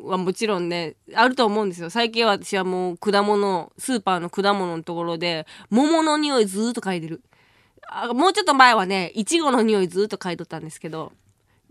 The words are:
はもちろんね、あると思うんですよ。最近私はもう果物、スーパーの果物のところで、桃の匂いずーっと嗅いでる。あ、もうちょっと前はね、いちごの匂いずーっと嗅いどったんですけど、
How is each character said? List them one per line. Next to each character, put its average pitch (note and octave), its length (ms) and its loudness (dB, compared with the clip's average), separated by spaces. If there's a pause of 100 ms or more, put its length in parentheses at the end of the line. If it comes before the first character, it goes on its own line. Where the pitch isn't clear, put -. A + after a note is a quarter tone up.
は F#3 160 -2
も F#3 140 -2
ち A3+ 140 -4
ろ G#3 120 0
ん F3 100 -2
ね、 E3+ 280 -4 (180)
あ A#3 140 6
る B3+ 60 -2
と C4 120 2
思 G#3 160 0
う G#3 40 -2
ん F#3+ 40 -4
で E3+ 40 -8
す F3 80 -12
よ。 E3 80 -8
最 A#3 200 -2
近 A3+ 160 0
私 G3+ 300 0
は F#3 80 0
も F3+ 280 -2
う F3 40 -12
果 G3+ 260 2
物、 G3+ 560 0
ス - 160 -4
ー A3 60 -2
パ F#3 160 0
ー - 20 -4
の F3 120 -6
果 G3+ 220 2
物 F3+ 240 -2
の E3 60 -8
と E3+ 120 -10
こ E3+ 100 -4
ろ E3+ 140 -4
で、 E3 280 -4 (240)
桃 D4+ 320 4
の D4+ 160 2
匂 C#4+ 220 2
い G#3+ 60 4
ず F#3+ 140 -6
ー A#3 100 -2
っ - 20 -4
と A#3 80 -8
嗅 F#3+ 160 -4
い E3+ 40 -6
で D#3+ 80 -10
る。 D#3+ 140 -12 (640)
あ、 G#3 240 -6
も C#4 160 2
う F#4+ 40 4
ち G4+ 80 -2
ょ - 20 0
っ F#4 40 -8
と D4 80 4
前 B3+ 200 8
は G#3 100 4
ね、 F#3 300 -2
い G#3 100 -2
ち E4 160 0
ご D4 100 0
の A#3+ 120 4
匂 G#3+ 180 2
い F3+ 80 0
ず F#3 140 -2
ー - 20 0
っ G#3 40 -2
と G3+ 80 -8
嗅 F3+ 180 -6
い - 20 -6
ど E3 80 -12
っ - 20 -12
た D#3+ 120 -12
ん D#3 60 -12
で D#3 60 -14
す - 100 -18
け E3+ 80 -12
ど、 D#3+ 240 -12 (580)